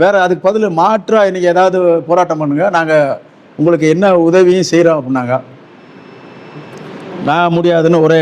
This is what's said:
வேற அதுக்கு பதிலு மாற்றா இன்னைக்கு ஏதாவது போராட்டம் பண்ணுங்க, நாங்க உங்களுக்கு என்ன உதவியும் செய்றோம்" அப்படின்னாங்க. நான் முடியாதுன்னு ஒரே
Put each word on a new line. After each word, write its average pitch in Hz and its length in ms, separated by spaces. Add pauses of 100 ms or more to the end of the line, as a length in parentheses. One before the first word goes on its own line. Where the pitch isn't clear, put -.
வேற 202 120 (100)
அதுக்கு 180 240
பதிலு 214 200 (120)
மாற்றா 214 480
இன்னைக்கு 180 260
ஏதாவது 185 240 (320)
போராட்டம் 175 320
பண்ணுங்க, 147 240 (100)
நாங்க 160 180 (640)
உங்களுக்கு 156 340
என்ன 190 120 (220)
உதவியும் 180 420
செய்றோம்" 165 300
அப்படின்னாங்க. 127 340 (1900)
நான் 170 280
முடியாதுன்னு 165 500
ஒரே 160 160